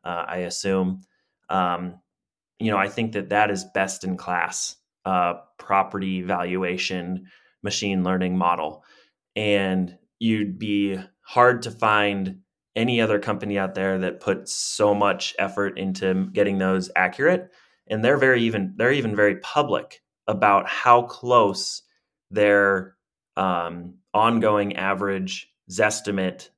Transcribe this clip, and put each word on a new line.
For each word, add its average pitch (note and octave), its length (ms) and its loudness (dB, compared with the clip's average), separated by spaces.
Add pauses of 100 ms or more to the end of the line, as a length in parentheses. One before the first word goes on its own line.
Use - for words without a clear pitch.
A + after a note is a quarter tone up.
uh, F2 240 -6
I F2+ 100 -8
assume, F#2 640 -2 (480)
um, F2+ 500 -2 (600)
you A2 120 0
know, G2 60 0
I G2 100 0
think A2 240 -4
that G2 180 -6
that G#2 220 4
is F#2 140 -4 (100)
best F#2+ 280 -2
in F#2 140 -4
class, - 600 -6 (280)
uh, F2+ 280 0 (260)
property F#2+ 640 -2
valuation, F2+ 1040 -4 (340)
machine G2+ 420 -2
learning F#2 340 0
model. E2 460 -2 (520)
And G2 600 0 (200)
you'd G#2+ 400 -2
be G2+ 400 -2 (240)
hard B2 420 4
to A#2 80 -8
find G2+ 680 0 (360)
any A#2 260 2
other G#2+ 180 2
company G2+ 380 -4
out F#2+ 180 -2
there F#2+ 240 0
that F2+ 220 -4
puts - 320 -4
so - 400 0
much G2+ 440 0
effort G2 400 -4
into F#2+ 540 -2
getting G2+ 260 0
those F#2+ 380 0
accurate. D3+ 560 0 (360)
And A2 160 -2
they're C3+ 140 4
very B2+ 260 4
even, G2 340 -2
they're A#2 140 2
even A#2 240 0
very G2+ 220 4
public - 640 -2 (260)
about G2+ 420 4
how A#2+ 340 4
close A#2+ 800 0 (480)
their, G2 640 2 (400)
um, F2 600 -4 (180)
ongoing G#2+ 640 2
average F#2+ 720 -4 (180)
Zestimate G2 880 -2